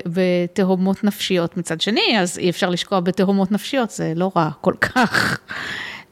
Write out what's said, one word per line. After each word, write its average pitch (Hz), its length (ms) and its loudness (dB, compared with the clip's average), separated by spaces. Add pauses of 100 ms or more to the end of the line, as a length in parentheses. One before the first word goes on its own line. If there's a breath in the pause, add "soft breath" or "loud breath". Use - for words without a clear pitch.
בתהומות 185 1000 2
נפשיות 185 540 0
מצד 165 240 -4
שני, 277 380 2
אז 175 180 0
אי 180 120 0
אפשר 180 200 0
לשקוע 180 300 -2
בתהומות 190 520 2
נפשיות, 220 380 -2
זה 165 260 -4
לא 185 200 0
רע 160 140 2 (120)
כל - 200 2
כך. - 580 2 (720 loud breath)